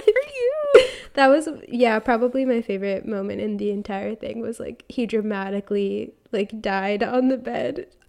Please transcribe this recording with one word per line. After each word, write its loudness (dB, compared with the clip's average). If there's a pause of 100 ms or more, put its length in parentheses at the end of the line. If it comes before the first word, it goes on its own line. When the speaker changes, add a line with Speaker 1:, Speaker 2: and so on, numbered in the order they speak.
Speaker 1:
good -
for 8
you. 4 (260)
Speaker 2:
That 6
was, 4 (180)
yeah, 2
probably 2
my 2
favorite -4
moment -4
in -4
the -2
entire -6
thing -8
was, -8
like, -12
he -4
dramatically, -2 (180)
like, -4
died -2
on 2
the 2
bed. -4 (220)